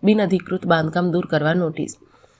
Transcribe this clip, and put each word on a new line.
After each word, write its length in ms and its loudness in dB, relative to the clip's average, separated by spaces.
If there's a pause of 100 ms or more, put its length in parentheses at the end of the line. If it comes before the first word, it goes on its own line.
બિનઅધિકૃત 600 2
બાંધકામ 440 0
દૂર 160 -2
કરવા 280 0
નોટિસ. 420 -4 (440)